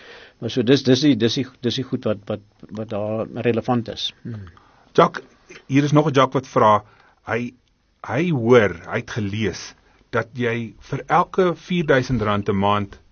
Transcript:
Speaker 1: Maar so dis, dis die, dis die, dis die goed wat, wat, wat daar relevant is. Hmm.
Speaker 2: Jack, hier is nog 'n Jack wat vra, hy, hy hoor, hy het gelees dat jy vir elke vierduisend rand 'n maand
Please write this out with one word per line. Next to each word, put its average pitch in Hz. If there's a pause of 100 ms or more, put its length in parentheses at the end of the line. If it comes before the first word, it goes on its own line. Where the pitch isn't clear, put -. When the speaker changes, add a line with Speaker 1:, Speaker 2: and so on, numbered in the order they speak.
(400)
Speaker 1:
Maar 117
so 131
dis, 127
dis 127
die, 147
dis 110
die, 131 (140)
dis 120
die 135
goed 123
wat, 107 (100)
wat, 104 (300)
wat 107
daar 107 (160)
relevant 117
is. - (100)
Hmm. 107 (480)
Speaker 2:
Jack, 170 (460)
hier 139
is 143
nog 151
'n 143
Jack 131
wat 131
vra, 107 (440)
hy, 120 (520)
hy 156
hoor, 113
hy 90
het 120
gelees 104 (380)
dat 110
jy 117
vir -
elke 175
vierduisend 139
rand 104
'n 101
maand 101 (120)